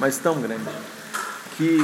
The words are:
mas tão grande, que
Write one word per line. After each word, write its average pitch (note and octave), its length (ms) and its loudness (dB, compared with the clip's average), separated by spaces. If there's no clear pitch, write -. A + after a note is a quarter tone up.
mas C3+ 180 2
tão D#3+ 220 2
grande, A2+ 240 -4
que D#3+ 280 6